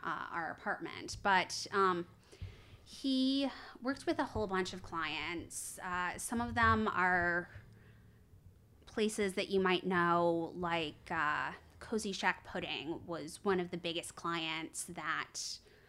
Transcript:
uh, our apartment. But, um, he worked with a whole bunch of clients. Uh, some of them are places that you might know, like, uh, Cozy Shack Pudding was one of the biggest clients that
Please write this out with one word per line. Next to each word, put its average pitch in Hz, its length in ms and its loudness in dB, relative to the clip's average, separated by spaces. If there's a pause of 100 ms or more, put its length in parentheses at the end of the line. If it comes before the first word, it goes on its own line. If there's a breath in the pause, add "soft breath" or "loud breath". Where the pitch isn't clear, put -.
uh, 160 280 -4
our 165 200 -4
apartment. - 720 -6
But, 190 500 4
um, 185 340 4 (800 loud breath)
he 269 640 0 (340 loud breath)
worked 269 240 -4
with 339 120 2
a 285 60 0
whole 214 220 -2
bunch 185 260 -2
of 185 100 -10
clients. 160 1000 -4
Uh, 180 320 -2
some 233 240 -4
of 233 140 -2
them 226 340 6
are 175 600 4 (1400 soft breath)
places 214 480 0
that 202 140 -2
you 190 120 4
might 185 260 2
know, 175 720 4
like, 170 540 -2
uh, 151 420 0 (260)
Cozy 214 340 -4
Shack 185 320 0
Pudding 156 600 -6
was 165 380 -8
one 190 160 4
of 175 100 -4
the 180 60 -4
biggest 170 400 -6
clients 160 680 -4
that 160 760 -6 (300 soft breath)